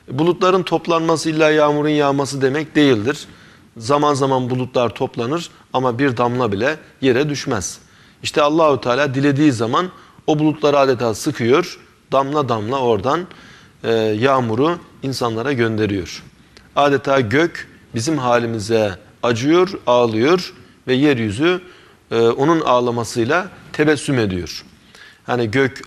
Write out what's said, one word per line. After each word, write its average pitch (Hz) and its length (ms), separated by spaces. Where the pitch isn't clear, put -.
Bulutların 175 520
toplanması 165 680
illa 156 200
yağmurun 147 380
yağması 139 540
demek 143 320
değildir. 139 520
Zaman 143 380
zaman 131 360
bulutlar 123 440
toplanır 131 560
ama 127 260
bir 135 180
damla 120 360
bile 127 240
yere 135 280
düşmez. 131 500
İşte - 200
Allahu 147 380
Teala 131 340
dilediği 143 380
zaman 127 380
o 156 120
bulutları 147 400
adeta 123 360
sıkıyor, 135 640
damla 139 360
damla 120 320
oradan, 127 460
e, 113 80
yağmuru 120 840
insanlara 123 500
gönderiyor. 107 720
Adeta 139 440
gök 139 480
bizim 139 240
halimize 113 800
acıyor, 151 640
ağlıyor 123 640
ve 131 60
yeryüzü, 135 680
e, 117 100
onun 139 400
ağlamasıyla 123 880
tebessüm 147 460
ediyor. 92 460
Hani 120 240
gök 131 360